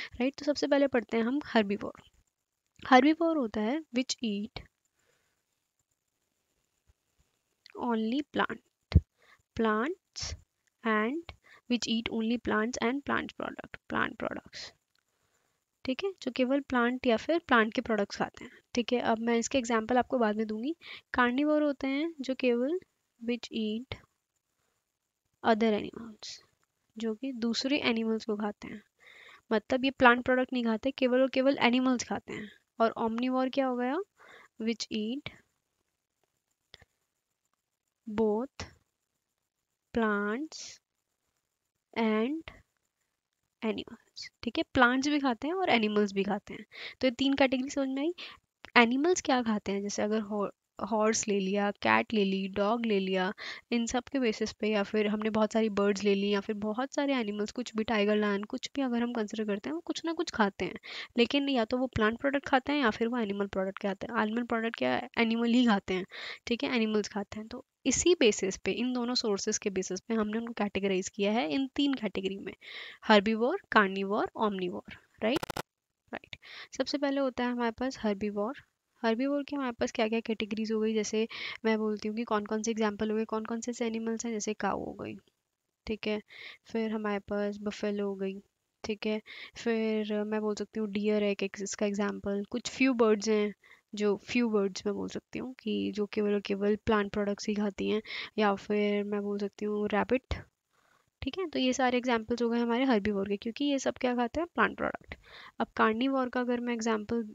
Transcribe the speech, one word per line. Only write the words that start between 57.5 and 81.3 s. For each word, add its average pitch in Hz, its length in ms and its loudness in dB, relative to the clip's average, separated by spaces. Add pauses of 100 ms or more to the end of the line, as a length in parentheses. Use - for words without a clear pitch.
कुछ - 240 -8
भी, 214 80 0
टाइगर, 214 320 2
लायन, 208 280 2
कुछ - 320 -8
भी 277 60 0
अगर 240 220 0
हम 240 100 -2
कंसीडर 220 320 -4
करते 208 240 -2
हैं, 294 40 -4
वो 330 60 -6
कुछ - 260 -6
ना 330 80 -2
कुछ 339 180 -2
खाते 202 340 0
हैं। - 80 -6 (440)
लेकिन 277 320 4
या 247 160 2
तो 247 120 0
वो 262 100 0
प्लांट 220 320 2
प्रोडक्ट 277 260 0
खाते 269 260 2
हैं 294 80 2
या 247 100 4
फिर 226 180 0
वो 247 100 -2
एनिमल 202 300 -2
प्रोडक्ट 196 320 -2
खाते 196 300 -4
हैं। 220 140 0
एनिमल 220 200 0
प्रोडक्ट 233 320 -2
क्या, 247 420 0
एनिमल 233 320 2
ही 240 160 6
खाते 202 280 2
हैं, 185 120 -2 (420)
ठीक 233 160 -2
है? 269 120 -2
एनिमल्स 214 320 2
खाते 202 320 -8
हैं। 220 80 -12
तो 247 180 -14 (200)
इसी 339 340 4
बेसिस 208 380 4
पे, - 140 -6
इन 247 220 -2
दोनों 240 220 -2
सोर्सेज 214 420 0
के - 120 -4
बेसिस 185 300 -4
पे - 140 -6
हमने 214 240 0
उनको 233 160 -6
कैटेगराइज 196 560 -2
किया 202 220 0
है 254 200 0
इन 277 240 0
तीन 285 180 2
कैटेगरी 196 440 -4
में, - 160 -10 (500)
हर्बीवोर, 220 560 4 (120)
कार्निवोर, 196 640 2
ओमनिवोर, 202 580 -4 (300)
राइट? - 380 -2 (520)
राइट। - 220 -12 (420)
सबसे 269 200 -2
पहले 277 240 0
होता 254 220 0
है 247 80 0
हमारे 240 200 0
पास 254 280 -6
हर्बीवोर। 208 640 -2 (380)
हर्बीवोर 269 420 0
के 294 120 -6
हमारे 262 160 -2
पास 240 200 -4
क्या-क्या 226 280 0
कैटेगरीज 220 520 -4
हो 220 80 0
गई? 220 140 0
जैसे 220 340 0 (380)